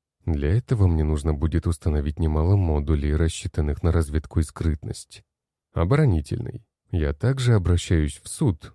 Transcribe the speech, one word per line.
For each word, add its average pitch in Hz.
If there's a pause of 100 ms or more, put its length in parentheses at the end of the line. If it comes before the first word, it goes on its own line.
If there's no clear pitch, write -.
(240)
Для 78
этого 110
мне 80
нужно 76
будет 76
установить 76
немало 80
модулей, 76
рассчитанных 78
на 87
разведку 78
и -
скрытность. - (480)
Оборонительный. 92 (260)
Я 73
также 123
обращаюсь 85
в -
суд, -